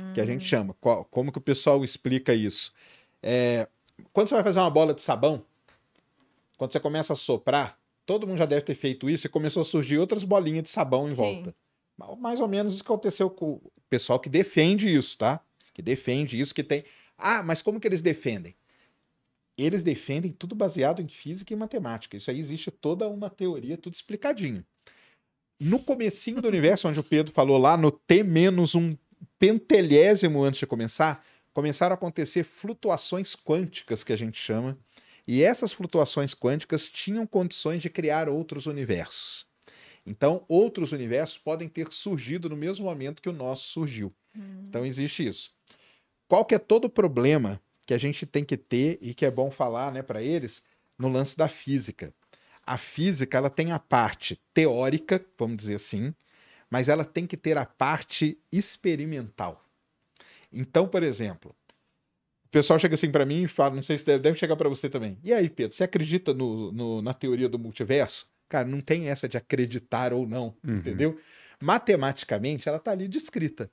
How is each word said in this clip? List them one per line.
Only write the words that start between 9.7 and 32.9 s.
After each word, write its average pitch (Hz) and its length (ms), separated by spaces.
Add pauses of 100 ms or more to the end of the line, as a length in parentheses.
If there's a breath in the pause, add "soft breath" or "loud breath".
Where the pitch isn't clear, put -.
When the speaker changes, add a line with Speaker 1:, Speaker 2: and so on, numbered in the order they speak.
Speaker 1:
outras 190 280
bolinhas 165 380
de - 60
sabão 139 380
em 147 40
Speaker 2:
Sim. 135 60
Speaker 1:
volta. 104 380 (420)
Ma-, 202 200
mais 240 240
ou 226 80
menos 202 260
isso 196 80
que - 80
aconteceu 202 380
com 156 240
o - 180 (180)
pessoal 127 300
que - 100
defende 175 640
isso, - 240
tá? 123 220 (340 soft breath)
Que - 80
defende 127 580
isso, 139 140
que 147 100
tem. 143 200 (340 soft breath)
Ah, 214 240
mas 165 200
como 220 180
que 226 80
eles 180 140
defendem? 113 520 (1040)
Eles 165 260
defendem 156 500
tudo 180 200
baseado 175 480
em 156 60
física 185 460
e - 20
matemática. 170 600
Isso 101 120
aí 131 100
existe 156 300
toda 180 380
uma 202 220
teoria, 165 480
tudo 175 180
explicadinho. 208 680 (920 soft breath)
No 180 220
comecinho 233 640
do 240 80
universo, 180 400
onde 151 100
o 147 40
Pedro 151 300
falou 135 240
lá, 143 200
no 156 120
T 170 320
menos 175 540
um 170 220 (420)
pentelhésimo 185 1040
antes 135 160
de - 80
começar, 123 580 (280 soft breath)
começaram 151 400
a - 20
acontecer 170 480
flutuações 190 880